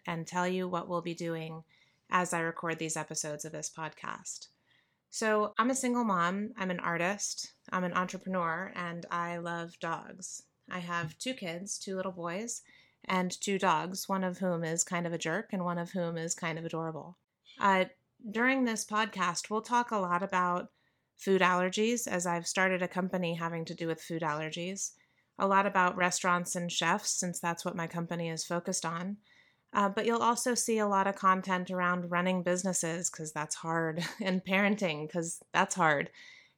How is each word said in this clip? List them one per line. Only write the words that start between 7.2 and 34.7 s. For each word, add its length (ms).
I'm 120
an 100
entrepreneur, 840
and 340
I 280
love 420
dogs. 600
I 100
have 380
two 160
kids, 440
two 180
little 160
boys, 500
and 260
two 180
dogs, 500
one 140
of 160
whom 260
is 200
kind 220
of 60
a 60
jerk 340
and 120
one 140
of 140
whom 260
is 160
kind 240
of 60
adorable. 520
Uh, 280
during 340
this 200
podcast, 640
we'll 140
talk 280
a 60
lot 260
about 480
food 240
allergies, 640
as 200
I've 200
started 360
a 60
company 460
having 300
to 100
do 120
with 160
food 200
allergies, 680
a 80
lot 180
about 320
restaurants 580
and 160
chefs, 400
since 300
that's 240
what 120
my 100
company 420
is 160
focused 400
on. 320
Uh, 160
but 180
you'll 160
also 320
see 240
a 100
lot 180
of 100
content 540
around 400
running 320
businesses, 680
'cause 240
that's 220
hard, 580
<laughs> 80
and 240
parenting, 640